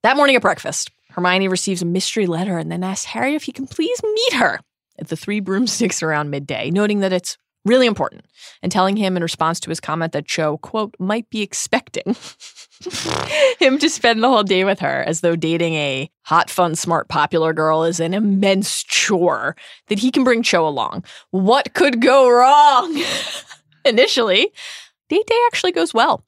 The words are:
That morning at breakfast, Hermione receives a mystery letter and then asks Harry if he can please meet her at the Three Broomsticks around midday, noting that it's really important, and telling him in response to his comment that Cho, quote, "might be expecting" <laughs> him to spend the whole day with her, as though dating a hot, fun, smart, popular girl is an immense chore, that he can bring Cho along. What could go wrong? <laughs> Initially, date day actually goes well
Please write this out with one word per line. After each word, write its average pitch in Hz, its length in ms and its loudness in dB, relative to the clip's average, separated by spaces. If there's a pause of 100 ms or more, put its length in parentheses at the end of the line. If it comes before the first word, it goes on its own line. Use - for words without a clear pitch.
That 254 120 4
morning 277 200 4
at 233 60 2
breakfast, - 480 -2 (200)
Hermione 180 380 0
receives 185 340 -4
a 175 40 -4
mystery 185 400 -2
letter 175 320 -2
and 160 140 -8
then 175 120 -6
asks 190 220 -6
Harry 254 280 -4
if 302 80 -6
he 254 100 -12
can 269 140 -10
please 453 360 -4
meet 440 320 -2
her - 260 2 (380)
at 170 100 -12
the 160 80 -6
Three 208 240 -4
Broomsticks 196 640 -2
around 147 260 -2
midday, 143 400 -6
noting 208 300 2
that 190 120 0
it's 180 240 -4 (280)
really 247 220 4
important, - 380 -4 (380)
and 185 80 -4
telling 196 260 2
him 190 200 0
in 175 60 -2
response 165 360 -2
to - 120 -12
his 165 100 -6
comment 165 320 -6
that 147 140 -6
Cho, 156 320 -4
quote, 220 420 -8
"might 214 300 -4
be 220 100 -6
expecting" - 760 -4 (640)
<laughs> 480 800 -2
him 277 200 2
to 294 100 0
spend 233 340 0
the 247 60 4
whole 240 140 4
day 185 220 2
with 202 160 0
her, 135 260 -2
as 160 140 -4
though 170 160 2
dating 165 380 -2
a 143 360 -4 (120)
hot, - 280 0
fun, 170 240 0
smart, 165 340 -2
popular 160 440 0
girl 160 320 2
is 170 160 -2
an 165 140 -2
immense 196 680 0
chore, 156 720 0 (320)
that 214 100 -2
he 247 120 0
can 262 140 2
bring 233 180 2
Cho 170 240 2
along. 139 380 -4 (260)
What 196 440 2
could 254 260 2
go 262 280 6
wrong? 277 720 6 (400)
<laughs> - 420 -20
Initially, 240 680 2 (560)
date 415 180 0
day 466 200 2
actually 370 260 -2
goes 339 220 -2
well 233 340 2